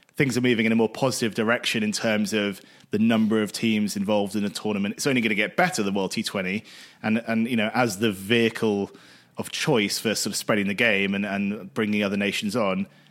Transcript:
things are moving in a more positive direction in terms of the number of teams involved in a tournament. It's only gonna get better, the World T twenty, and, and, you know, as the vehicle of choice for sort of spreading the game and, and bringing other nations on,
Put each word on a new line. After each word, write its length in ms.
things 220
are 40
moving 260
in 40
a 40
more 120
positive 460
direction 480
in 100
terms 400
of 300
the 80
number 420
of 100
teams 460
involved 380
in 100
a 40
tournament. 480
It's 100
only 140
gonna 120
get 240
better, 240
the 100
World 200
T 100
twenty, 420
and, 240
and, 240
you 80
know, 160
as 240
the 140
vehicle 800
of 140
choice 480
for 160
sort 160
of 60
spreading 300
the 80
game 400
and, 100
and 480
bringing 300
other 140
nations 380
on, 300